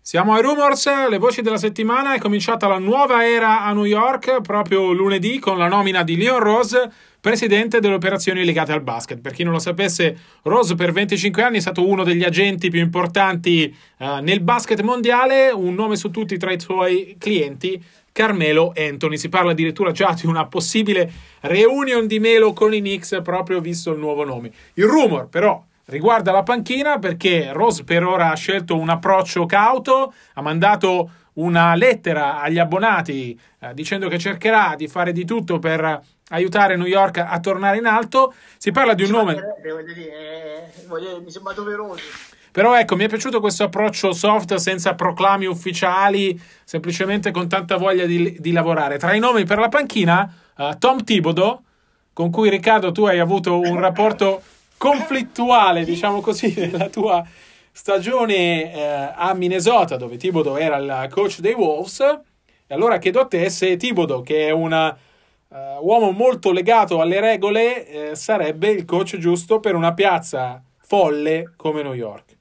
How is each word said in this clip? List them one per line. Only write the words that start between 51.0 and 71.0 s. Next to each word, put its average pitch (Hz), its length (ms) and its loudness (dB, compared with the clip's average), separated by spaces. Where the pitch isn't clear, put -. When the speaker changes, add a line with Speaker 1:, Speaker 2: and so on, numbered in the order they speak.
Speaker 1:
Thibodeau, 185 600 0
con 170 160 -2
cui, 214 180 2
Riccardo, 196 440 2
tu 208 120 2
hai 185 140 4
avuto 175 400 0
un 175 200 -2
rapporto 196 640 0
conflittuale, 247 1080 2
diciamo 196 360 -2
così, 208 360 -2
<laughs> - 20 -4
nella 180 300 -4
tua 190 360 0
stagione, 185 1040 -2
eh, 147 400 -6
a 180 180 -2
Minnesota, 180 640 0
dove 123 200 -10
Thibodeau 151 400 -2
era 151 200 -2
il 135 320 -6
coach 202 300 -2
dei 190 140 0
Wolves. 185 480 -2
E - 720 -4
allora 196 240 2
chiedo 185 220 0
a 262 60 2
te 185 220 0
se 180 280 0
Thibodeau, 170 480 -2
che 151 240 0
è - 20 0
un, 160 220 0
eh, 139 1080 -6
uomo 208 300 4
molto 226 400 0
legato 185 500 2
alle 180 200 2
regole, 220 640 0
eh, 151 300 -10
sarebbe 170 540 -2
il 190 140 -2
coach 180 340 -4
giusto 175 420 0
per 202 160 0
una 170 180 2
piazza 156 680 -2
folle 160 760 0